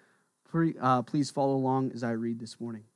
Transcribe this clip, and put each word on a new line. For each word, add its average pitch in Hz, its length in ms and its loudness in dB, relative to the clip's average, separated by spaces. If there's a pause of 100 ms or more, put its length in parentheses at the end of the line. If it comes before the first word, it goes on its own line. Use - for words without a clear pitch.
(440)
Pre-, 165 380 0
uh, 127 220 4
please 143 260 0
follow 139 240 0
along 131 400 2
as 120 100 -8
I 117 80 0
read 117 280 -2
this 117 200 -14
morning. 113 240 -10 (120)